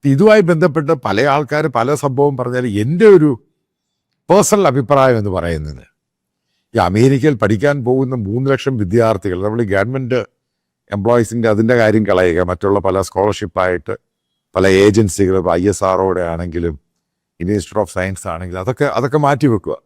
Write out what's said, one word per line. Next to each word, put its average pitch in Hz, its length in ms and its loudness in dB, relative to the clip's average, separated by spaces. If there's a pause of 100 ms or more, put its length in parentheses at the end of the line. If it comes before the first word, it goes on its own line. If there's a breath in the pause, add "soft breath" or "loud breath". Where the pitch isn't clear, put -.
(120)
ഇതുമായി 208 380 4
ബന്ധപ്പെട്ട് 160 440 0 (120)
പല 104 280 0
ആൾക്കാർ 151 300 -2 (140)
പല 127 260 0
സംഭവം 143 360 0
പറഞ്ഞാൽ 127 260 -4 (180)
എൻ്റെ 175 240 2 (100)
ഒരു 151 120 4 (1000)
പേഴ്സണൽ 202 420 2
അഭിപ്രായം 131 500 2
എന്ന് 101 160 -4
പറയുന്നത് 76 460 -6 (920)
ഈ 110 120 2
അമേരിക്കയിൽ 131 560 2
പഠിക്കാൻ 113 340 0 (100)
പോകുന്ന 131 280 -2 (120)
മൂന്ന് 123 260 -4
ലക്ഷം 135 280 -4
വിദ്യാർത്ഥികൾ, 104 640 0
നമ്മൾ 110 200 -4
ഈ - 100 -8
ഗവൺമെന്റ് 123 440 -2 (760)
എംപ്ലോയീസിൻ്റെ 113 580 0
അതിൻ്റെ 113 280 2
കാര്യം 110 280 2
കളയുക, 92 320 2 (100)
മറ്റുള്ള 98 360 -2
പല 95 220 0
സ്കോളർഷിപ്പായിട്ട് 95 840 -4 (640)
പല 95 100 2 (180)
ഏജൻസികൾ, 98 580 2
ഇപ്പോൾ 85 180 0
ഐ 90 40 -4 (100)
എസ് - 160 -6
ആർ 92 160 0
ഒയുടെ 90 280 -2
ആണെങ്കിലും 85 420 -6 (640)
ഇനി 87 160 -4
ഇൻസ്റ്റിറ്റ്യൂട്ട് 101 300 -4
ഓഫ് - 120 -20
സയൻസ് 92 360 -6
ആണെങ്കിലും 90 320 -12
അതൊക്കെ, 131 220 -4 (100)
അതൊക്കെ 131 300 -2
മാറ്റി 143 260 0
വെക്കുക. 85 320 -6